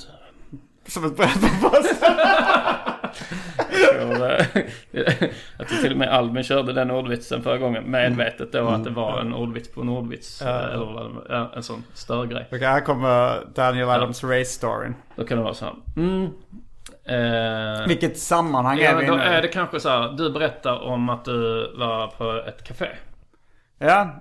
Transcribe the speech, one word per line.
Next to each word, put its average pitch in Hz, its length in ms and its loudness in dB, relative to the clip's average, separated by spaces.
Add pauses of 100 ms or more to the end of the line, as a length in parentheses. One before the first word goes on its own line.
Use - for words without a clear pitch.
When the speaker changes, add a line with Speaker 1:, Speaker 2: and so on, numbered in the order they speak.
(880)
Speaker 1:
Som 160 180 -6
ett 151 120 -2
brev 185 120 6 (320)
på 247 80 6
post. 294 340 4
Speaker 2:
<laughs> 339 100 8 (1600)
Jag 359 300 6
tror, 123 300 0
eh, - 140 4 (480)
<laughs> 135 380 0 (280)
jag - 100 -10
tror - 140 -2
till 135 100 2
och 135 60 -2
med 131 140 2
Albin 123 300 2
körde 127 300 2
den 127 180 2
ordvitsen 123 520 -2
förra 127 160 0
gången. 120 320 -2
Medvetet 123 640 0
då, - 60 0
Speaker 3:
Mm. 117 160 2
Speaker 2:
att 110 100 -2
det 120 60 -6
var 113 300 -2
en 117 140 -4
ordvits 117 400 -6
på 131 60 -10
en 123 80 -2
ordvits, 123 560 -6
Speaker 1:
Ja. 127 60 -2 (100)
Speaker 2:
eh, 120 40 -4 (100)
eller 117 100 -4
vad 110 200 -8
det 113 40 -10
var. 117 200 -12
Ja, 120 280 -4
en 120 60 -8
sån 117 220 -10 (100)
störgrej. 120 580 -6
Speaker 1:
Okej, 131 140 -2
här 135 140 4
kommer 123 600 2 (120)
Daniel 127 340 2
Speaker 2:
Ja. 123 60 4
Speaker 1:
Adams 123 300 0
race-storyn. 123 720 -2 (220)
Speaker 2:
Då 113 80 -4
kan 120 140 -2
det 113 60 0
vara 107 100 -4
så - 100 -10
här. - 100 -8 (220)
Mm. 185 340 0 (720)
Eh, 113 840 -2
Speaker 1:
Vilket 165 300 0
sammanhang 143 600 2
Speaker 2:
ja, 151 120 6
Speaker 1:
är - 60 4
vi 143 100 2
Speaker 2:
då 165 80 4
Speaker 1:
nu? - 80 2
Speaker 2:
är 170 200 4
det 175 60 2
kanske 170 320 -4
så 160 80 -2
här, 123 240 2
du 151 200 -2
berättar 139 480 -2
om 123 280 -2
att 120 160 -4
du 113 520 -2
var 113 300 -2
på 113 260 -4 (160)
ett - 160 -14
café. - 240 -6 (880)
Speaker 1:
Ja, 180 300 4 (120)